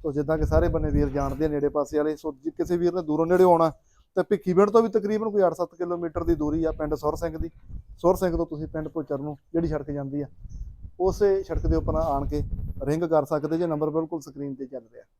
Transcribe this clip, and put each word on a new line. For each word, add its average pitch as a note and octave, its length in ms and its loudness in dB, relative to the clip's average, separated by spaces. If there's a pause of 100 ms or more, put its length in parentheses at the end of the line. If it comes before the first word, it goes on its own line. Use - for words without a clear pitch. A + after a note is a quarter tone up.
ਤੋ D#3 80 -4
ਜਿੱਦਾਂ D3 260 -2
ਕਿ D#3 80 2
ਸਾਰੇ D#3 220 4
ਬੰਨੇ D#3+ 220 0
ਵੀਰ D3 200 2
ਜਾਣਦੇ C#3 360 -2
ਆ - 20 0
ਨੇੜੇ C#3+ 220 0
ਪਾਸੇ D3 280 -2
ਵਾਲੇ, D3+ 180 0
ਸੋ D#3 160 -8 (120)
ਜੇ D#3+ 80 -6
ਕਿਸੇ F3 260 -2
ਵੀਰ E3+ 160 2
ਨੇ F3+ 80 -2
ਦੂਰੋਂ D#3 240 0
ਨੇੜੇ F3+ 180 6
ਆਉਣਾ, E3 280 6 (460)
ਤਾਂ F#3 60 2
ਭਿੱਖੀਵਿੰਡ G3 460 4
ਤੋਂ A3+ 120 6
ਵੀ A3+ 80 0
ਤਕਰੀਬਨ G#3+ 400 0
ਕੋਈ G3+ 140 2
ਅੱਠ E3+ 100 4
ਸੱਤ E3+ 220 -4
ਕਿਲੋਮੀਟਰ F3 480 -4
ਦੀ E3 120 2
ਦੂਰੀ D3+ 280 -2
ਆ D#3 80 0
ਪਿੰਡ D#3 240 -4
ਸੁਰ D3+ 200 -2
ਸਿੰਘ D#3+ 220 -6
ਦੀ। D#3+ 120 -6 (480)
ਸੁਰ F3 180 4
ਸਿੰਘ F3+ 220 0
ਤੋਂ E3 80 0
ਤੁਸੀਂ D#3 220 -10
ਪਿੰਡ D#3 200 -8
ਭੁੱਚਰ D3 300 -6
ਨੂੰ C#3+ 200 -8 (160)
ਜਿਹੜੀ E3 140 0
ਸੜਕ D3 240 -4
ਜਾਂਦੀ C#3+ 300 -6
ਆ, C#3 40 -4 (760)
ਉਸੇ F#3+ 440 2
ਸੜਕ E3 240 -2
ਦੇ E3 80 4
ਉੱਪਰ D#3+ 200 0
ਆਣ C#3+ 320 0
ਕੇ D3 140 -2 (420)
ਰਿੰਗ D3+ 200 0
ਕਰ D#3 220 2
ਸਕਦੇ D3+ 320 -2
ਜੇ। F3 100 0
ਨੰਬਰ D3+ 220 -2
ਬਿਲਕੁਲ D#3+ 320 -4
ਸਕਰੀਨ C#3 340 -10
ਤੇ C3+ 100 -10
ਚੱਲ B2+ 160 -12 (120)
ਰਿਹਾ। A#2 100 -20 (160)